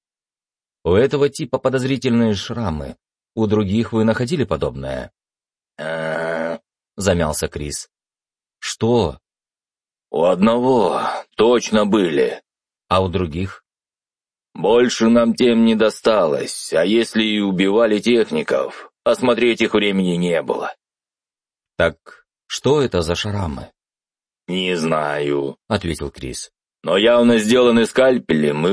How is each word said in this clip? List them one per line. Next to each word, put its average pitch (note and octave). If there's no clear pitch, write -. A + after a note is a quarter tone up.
«У E2+
этого C3+
типа C#3
подозрительные B2
шрамы. F#2+
У A2
других G#2+
вы A2
находили B2
подобное?» C2
«Э-э-э», D#2+
замялся E2+
Крис. D2
«Что?» A2
«У D#2
одного G#2+
точно A2
были». E2+
«А F#2
у F#2+
других?» F2+
«Больше A2+
нам A#2
тем A#2
не A2+
досталось, G#2
а D#2+
если A2
и G#2+
убивали G2+
техников, D#2+
осмотреть A#2+
их G#2+
времени F#2+
не F2
было». -
«Так -
что C#3+
это A2+
за E2
шрамы?» F#2+
«Не F#2
знаю», D2
ответил E2+
Крис. -
«Но E2+
явно A#2+
сделаны A#2
скальпелем E2
и F#2+